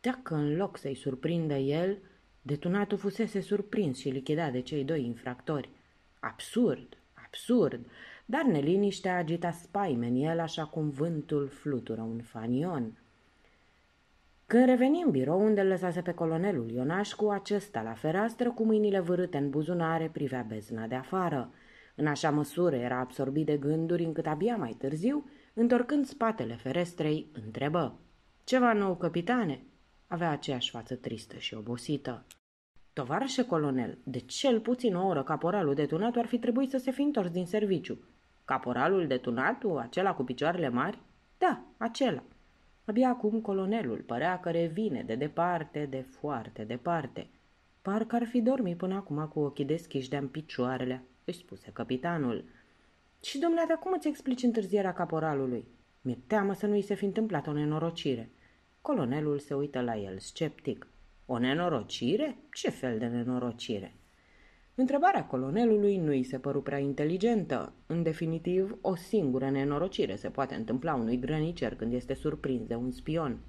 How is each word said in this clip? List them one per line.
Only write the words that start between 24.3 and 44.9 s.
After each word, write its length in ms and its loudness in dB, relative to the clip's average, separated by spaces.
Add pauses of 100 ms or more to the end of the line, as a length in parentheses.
mai 220 -4
târziu, 500 -2 (260)
întorcând 520 4
spatele 480 -2
ferestrei, 720 -2 (180)
întrebă: 540 -2 (460)
„Ceva 280 4
nou, 220 2
căpitane?” 680 0 (440)
Avea 240 -2
aceeași 400 -2
față 240 -8
tristă 420 -8
și 180 -8
obosită. 720 -6 (680)
„Tovarășe 540 0
colonel, 560 0
de 160 -6
cel 420 2
puțin 340 2
o 120 2
oră 160 2
caporalul 520 2
detunat 420 0
ar 100 2
fi 120 0
trebuit 320 2
să 80 0
se 120 -2
fi 120 -2
întors 280 2
din 160 -2
serviciu.” 520 0 (460)
„Caporalul 640 2
detunatul, 720 0
acela 360 0
cu 100 -2
picioarele 440 0
mari?” 300 0 (400)
„Da, 220 2 (160)
acela.” 460 0 (600)
Abia 240 4
acum 320 0
colonelul 680 -2
părea 340 0
că 100 -2
revine 560 0